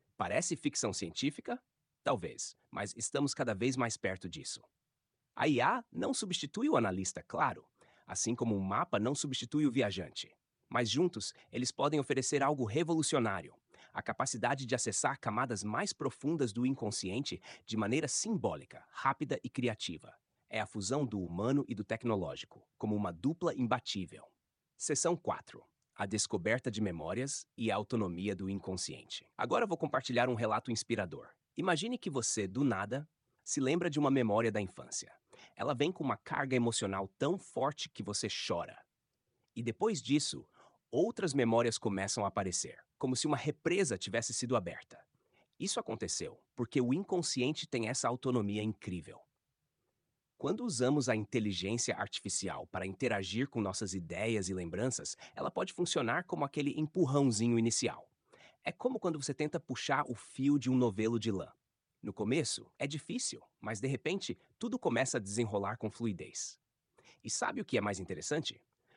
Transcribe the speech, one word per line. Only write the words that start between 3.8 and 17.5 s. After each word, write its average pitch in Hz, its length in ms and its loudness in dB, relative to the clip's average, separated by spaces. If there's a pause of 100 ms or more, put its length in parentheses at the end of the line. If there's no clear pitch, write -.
perto 95 280 -4
disso. - 360 -10 (760)
A - 100 2
I 139 140 4
A 220 320 2
não 240 220 -2
substitui 190 520 -2
o 311 80 4
analista, 95 480 0
claro, - 460 -2 (380)
assim - 280 -2
como 117 220 2
um 98 40 0
mapa 104 380 0
não 117 160 2
substitui 143 520 0
o 135 40 2
viajante. 98 640 -2 (320)
Mas 113 220 0
juntos, 131 460 0 (180)
eles 123 180 -2
podem 147 300 2
oferecer 135 420 4
algo 139 220 4
revolucionário, 127 880 2 (380)
a - 80 -6
capacidade 135 640 0
de 120 100 0
acessar 127 460 0
camadas 107 420 -2
mais 110 300 -2
profundas 131 600 0
do 120 100 2
inconsciente 127 760 -2 (280)